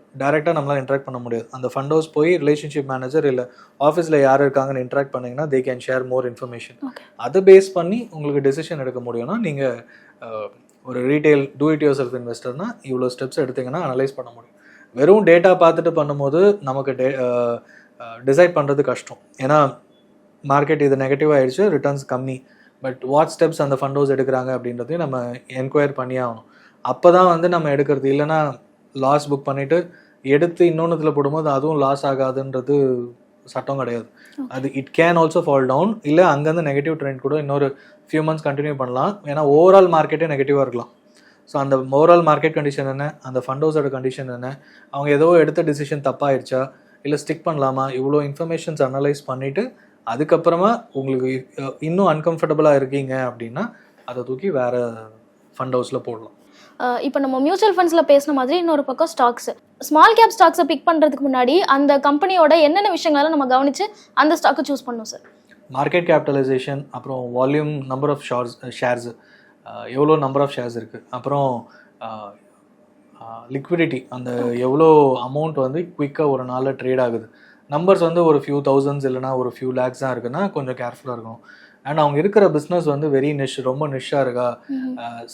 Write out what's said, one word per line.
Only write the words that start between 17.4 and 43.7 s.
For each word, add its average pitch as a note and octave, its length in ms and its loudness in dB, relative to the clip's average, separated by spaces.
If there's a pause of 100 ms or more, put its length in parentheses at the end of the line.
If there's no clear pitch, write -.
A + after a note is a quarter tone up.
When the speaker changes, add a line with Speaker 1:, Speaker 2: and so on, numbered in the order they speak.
Speaker 1:
அஹ், A#2 260 -18
டிசைட் E3+ 320 4
பண்றது C#3+ 260 0
கஷ்டம். - 360 -6 (180)
ஏன்னா C3+ 460 2 (640)
மார்க்கெட் C#3+ 320 2
இது C#3 160 2
நெகட்டிவ் C#3 360 0
ஆயிடுச்சு, C#3 380 2
ரிட்டர்ன்ஸ் C#3+ 380 -2
கம்மி. C3 360 -8 (380)
But B2+ 120 -8 (180)
what D#3 160 4 (100)
steps D#3 240 0
அந்த C#3 120 -2
ஃபண்ட் C#3 180 -2
ஹவுஸ் C#3 180 0
எடுக்கிறாங்க C3 440 -2
அப்படின்றதையும் A#2+ 420 -8
நம்ம C3+ 280 -4 (240)
என்கொயர் C3+ 440 -2
பண்ணி B2+ 260 -6
ஆகணும். A#2 260 -6 (400)
அப்பதான் F3 420 6
வந்து F3 220 2
நம்ம E3 200 0
எடுக்கிறது. C#3 360 0
இல்லைன்னா D3 540 0 (340)
லாஸ் C#3+ 400 0
புக் C#3 100 -2
பண்ணிட்டு C#3+ 480 -2 (320)
எடுத்து E3+ 440 2
இன்னொன்னுத்துல D#3+ 460 0
போடும்போது C#3+ 380 -2
அதுவும் D3 280 0
லாஸ் C#3 280 0
ஆகாதுன்றது C3 960 -2 (400)
சட்டம் C#3 340 -8
கிடையாது. A#2+ 260 -6
Speaker 2:
ஓகே. - 440 -16
Speaker 1:
அது C3 260 -8
it C3+ 260 -4
can E3+ 160 4
also E3 280 2
fall C3+ 220 2
down. D#3+ 360 0
இல்ல D#3+ 320 4
அங்கேருந்து D#3 280 -2
நெகட்டிவ் D3 340 -2
ட்ரெண்ட் C#3 240 -8
கூட C#3 180 -2
இன்னொரு C#3 380 -2 (360)
few D#3 80 0
months D#3 240 -2
கண்டினியூ C#3+ 320 -4
பண்ணலாம். C3 480 -4
ஏன்னா D3 240 -2
overall F3+ 440 8
மார்க்கெட்டே D#3 360 2
நெகட்டிவா C#3 320 0
இருக்கலாம். A#2+ 280 -4 (560)
So, - 180 -4
அந்த C#3 140 2
overall D3+ 500 4
மார்க்கெட் D3+ 280 2
கண்டிஷன் C#3 340 -4
என்ன, C#3+ 340 -8
அந்த B2+ 240 -6
ஃபண்ட் C3+ 140 -6
ஹவுஸோட D3+ 280 0